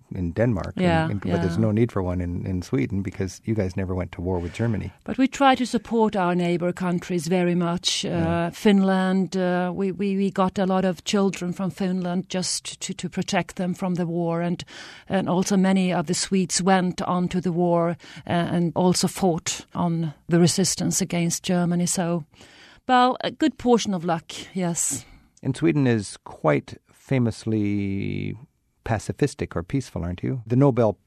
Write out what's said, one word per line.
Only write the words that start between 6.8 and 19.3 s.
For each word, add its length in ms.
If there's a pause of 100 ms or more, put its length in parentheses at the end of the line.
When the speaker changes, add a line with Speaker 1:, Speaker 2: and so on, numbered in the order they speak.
Speaker 2:
very 260
much. 520
Uh, 20
Speaker 1:
Yeah. 460
Speaker 2:
Finland, 840
uh, 380
we, 180
we, 240
we 140
got 280
a 60
lot 220
of 180
children 480
from 180
Finland 600
just 500
to, 140
to 160
protect 460
them 180
from 220
the 100
war. 340
And, 240 (460)
and 180
also 300
many 340
of 140
the 80
Swedes 480
went 400
on 260
to 140
the 100
war, 440 (300)
uh, 40 (240)
and 200
also 200 (140)
fought 640